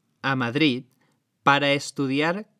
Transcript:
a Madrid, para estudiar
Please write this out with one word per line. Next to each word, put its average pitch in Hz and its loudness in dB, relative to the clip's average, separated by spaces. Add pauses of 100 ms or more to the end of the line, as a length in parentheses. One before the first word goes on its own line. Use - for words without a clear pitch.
(220)
a 135 -2
Madrid, 127 0 (580)
para 143 4
estudiar 143 -2